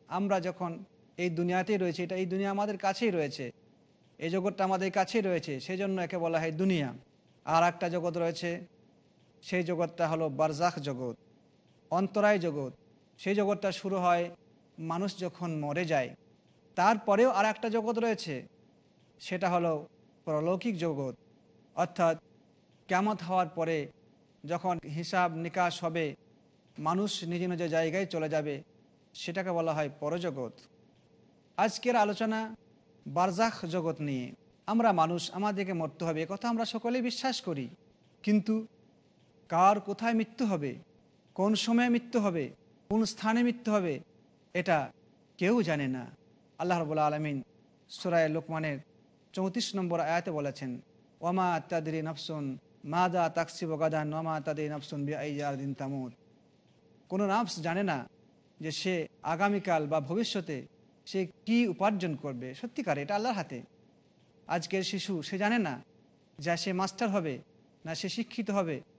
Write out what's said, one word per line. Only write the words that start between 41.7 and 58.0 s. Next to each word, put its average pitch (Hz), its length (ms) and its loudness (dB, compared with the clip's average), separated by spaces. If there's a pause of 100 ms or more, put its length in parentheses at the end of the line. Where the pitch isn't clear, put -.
মৃত্যু 240 320 2
হবে, 170 300 0 (380)
কোন 220 160 2
স্থানে 220 380 2
মৃত্যু 240 300 0
হবে, 180 280 2 (540)
এটা 170 380 2 (460)
কেউ 214 240 4
জানে 147 260 0
না। 127 180 -4 (520)
আল্লাহ 175 200 2
রাব্বুল 156 200 0
আলামিন 151 440 0 (460)
সূরা 170 400 2
লোকমানের 156 500 -2 (540)
চৌত্রিশ 190 440 -2
নম্বর 170 240 0
আয়াতে 170 300 0
বলেছেন, 139 500 -4 (400)
"ওয়ামা 175 480 2
তাদরি 160 340 -2
নাফসুন 151 560 -6 (260)
মাযা 175 440 2
তাকসিবু 160 480 -2
গাদান, 156 360 0
ওয়ামা 160 280 -2
তাদরি 151 280 -4
নাফসুন 143 380 -6
বিআইয়ি 147 360 -4
আরদিন 139 320 -2
তামুত।" 135 380 -6 (960)
কোনো 196 180 2
নাফস 196 340 2
জানে 170 220 0
না 156 260 0 (520)